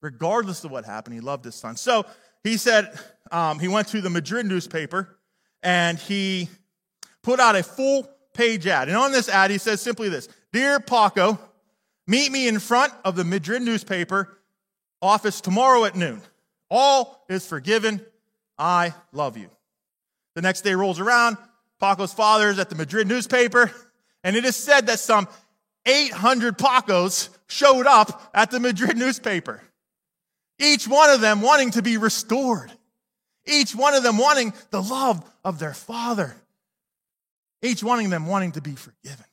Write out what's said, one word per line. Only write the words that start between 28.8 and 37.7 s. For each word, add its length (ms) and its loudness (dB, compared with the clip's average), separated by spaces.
newspaper, 640 -4
each 280 2
one 220 6
of 140 6
them 180 2
wanting 300 4
to 100 0
be 160 -2
restored, 760 -2
each 280 0
one 200 2
of 80 2
them 160 2
wanting 340 2
the 120 -4
love 420 -2
of 160 -6
their 140 -10
father, 640 -6
each 200 -4